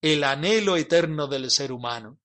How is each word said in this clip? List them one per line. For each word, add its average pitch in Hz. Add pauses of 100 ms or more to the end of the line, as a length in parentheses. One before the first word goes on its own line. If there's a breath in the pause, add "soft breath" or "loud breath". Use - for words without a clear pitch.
el 151
anhelo 180
eterno 156
del 135
ser 135
humano. 120